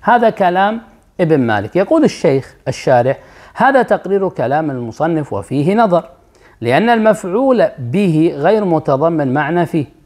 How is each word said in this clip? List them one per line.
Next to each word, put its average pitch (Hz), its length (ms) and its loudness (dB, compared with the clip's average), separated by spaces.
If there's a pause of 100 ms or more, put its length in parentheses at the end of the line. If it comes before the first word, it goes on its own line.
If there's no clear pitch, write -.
هذا 226 280 4
كلام 202 520 0 (380)
ابن 160 200 2
مالك. 107 360 -2
يقول 285 280 2
الشيخ 139 520 -2 (120)
الشارح: 127 500 0 (360)
هذا 254 280 2
تقرير 190 480 -2
كلام 143 420 -2
المصنف 139 640 -4
وفيه 143 420 -2
نظر، 185 300 2 (560)
لأن 139 280 2
المفعول 220 800 2 (120)
به 156 560 0
غير 196 300 0
متضمن 151 680 0
معنى 156 320 -2
فيه 151 200 -4 (200)